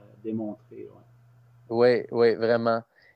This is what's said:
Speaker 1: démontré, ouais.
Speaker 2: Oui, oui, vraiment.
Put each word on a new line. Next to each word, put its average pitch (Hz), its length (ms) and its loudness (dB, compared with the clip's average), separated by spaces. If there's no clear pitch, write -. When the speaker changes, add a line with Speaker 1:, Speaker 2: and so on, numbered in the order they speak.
Speaker 1:
démontré, 110 540 -10
ouais. 104 280 -20
Speaker 2:
Oui, 120 440 2
oui, 117 240 2
vraiment. 117 460 0